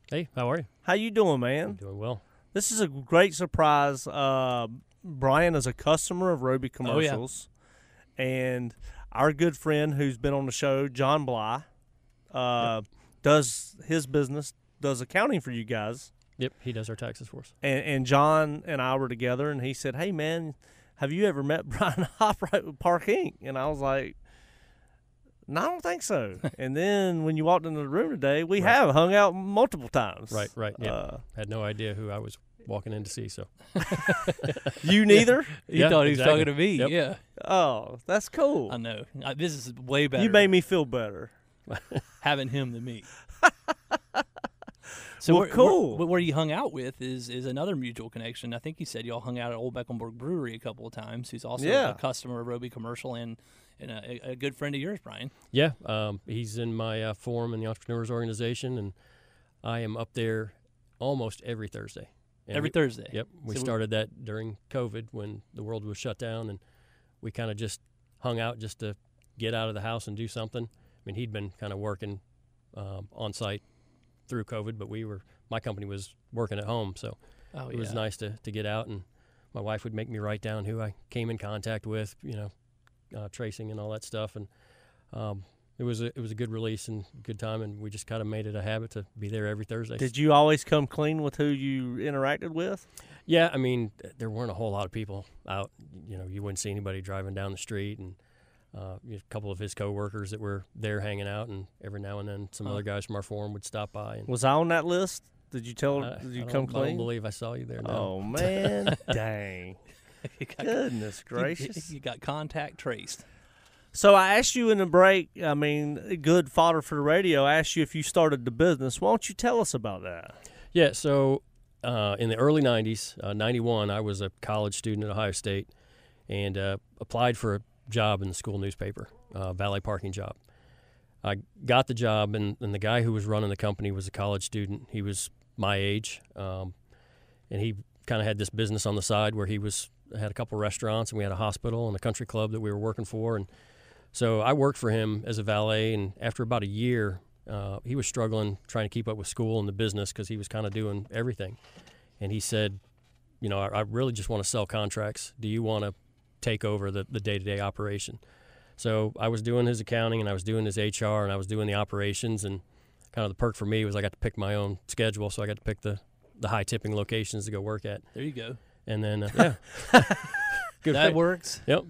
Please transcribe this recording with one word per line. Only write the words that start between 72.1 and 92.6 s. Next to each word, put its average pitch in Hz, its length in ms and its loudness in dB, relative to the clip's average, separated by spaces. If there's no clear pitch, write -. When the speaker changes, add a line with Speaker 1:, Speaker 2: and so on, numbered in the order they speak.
Speaker 1:
um, 98 360 -10
on 107 200 -8
site 104 300 -6
through 117 160 -4
covid, 110 340 -8
but 104 100 -10
we 110 160 -8
were, 101 180 -10
my 113 100 -2
company 104 260 -8
was 98 280 -10
working 110 260 -4
at 104 60 -6
home, 107 320 -4
so - 200 -12
Speaker 3:
Oh, 131 140 -10
Speaker 1:
it 123 80 -8
was 113 140 -4
Speaker 3:
yeah. 110 40 -6
Speaker 1:
nice 110 240 -4
to, 104 260 -8
to 113 80 -8
get 104 140 -4
out, 107 200 -4
and 101 160 -10
my 110 80 -10
wife 107 240 -4
would 110 100 -8
make 110 140 -6
me 110 100 -8
write 104 220 -4
down 107 240 -4
who 113 160 -6
I 107 140 -6
came 117 200 -2
in 113 80 -4
contact 107 480 -6
with, 107 360 -6
you 139 120 -10
know, 104 160 -8
uh, 104 140 -10
tracing 110 420 -8
and 107 80 -8
all 104 100 -8
that 107 140 -8
stuff, 107 320 -8
and, 104 100 -10
um, 104 320 -6
it 127 60 -4
was 120 160 -2
a, 117 60 -2
it 117 120 -8
was 113 140 -8
a - 20 -8
good 113 160 -4
release 110 380 -6
and 107 160 -8
good 107 160 -10
time, 110 240 -4
and 104 160 -8
we 107 120 -10
just 104 180 -12
kinda 113 160 -4
made 107 240 -4
it 104 80 -6
a 101 60 -4
habit 110 300 -4
to 104 120 -8
be 104 120 -6
there 107 180 -2
every 104 200 -4
Thursday. 113 320 -6
Speaker 2:
Did 123 180 -2
you 151 160 6
always 151 320 8
come 147 240 4
clean 156 340 0
with 143 140 -4
who 147 100 2
you 135 500 -2
interacted 139 520 -2
with? 175 400 -4